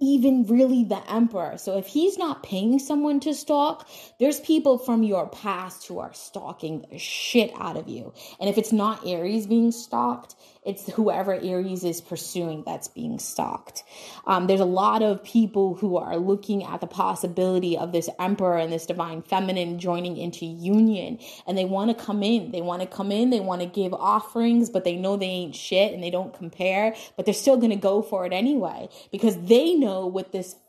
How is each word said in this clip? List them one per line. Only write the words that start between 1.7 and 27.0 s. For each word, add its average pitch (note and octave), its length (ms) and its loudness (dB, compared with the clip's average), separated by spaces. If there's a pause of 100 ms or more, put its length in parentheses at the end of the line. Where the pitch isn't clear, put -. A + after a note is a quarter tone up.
if F#3+ 80 -4
he's F#4+ 320 2
not E4+ 240 -4
paying A3+ 380 2
someone D4 400 0
to D4+ 120 -2
stalk, D4 560 0 (300)
there's D4 220 4
people C#4+ 360 4
from A#3 280 2
your F#3 240 0
past F#3 580 -8
who F3+ 140 -10
are - 120 -10
stalking - 760 -10
the - 80 -16
shit - 580 0
out - 200 -8
of - 120 -10
you. - 240 -12 (280)
And G3 100 0
if G3+ 80 0
it's G#3+ 140 0
not G#3+ 340 0
Aries F#3 400 -2
being A#3 240 4
stalked, A#3+ 640 -4 (300)
it's G3 300 -8
whoever G3 380 0
Aries F#3 520 -4
is E3+ 160 -2
pursuing E3 680 -8
that's - 220 -8
being - 320 -8
stalked. - 640 -8 (420)
Um, F#3 220 2
there's F#3+ 100 4
a G3 60 2
lot G3+ 360 2
of G3+ 220 2
people G3 540 2
who F#3 200 0
are E3 200 -2
looking G3 480 0
at E3+ 160 -8
the F3 80 -6
possibility F#3 880 0
of F3 140 -6
this E3+ 260 0
emperor F#3 400 2
and E3 140 -2
this E3 120 -4
divine E3 380 -6
feminine F#3 560 -2
joining F3 380 -4
into E3+ 280 -8
union. F#3+ 760 0 (260)
And F#3 100 -4
they F#3 80 0
wanna G3 300 0
come G#3 300 -4
in. G#3 260 0
They E3+ 120 -6
wanna F3+ 260 -4
come G3 240 -4
in. A#3 180 2
They A#3+ 80 2
wanna F3+ 280 -2
give F3+ 280 -4
offerings, A#3 760 2
but F#3 140 0
they F3 140 0
know F#3+ 200 -2
they G3 100 -2
ain't F3+ 280 -6
shit G3 400 2
and F3+ 80 -8
they E3+ 80 -4
don't F3+ 240 -4
compare. F#3+ 600 -2 (200)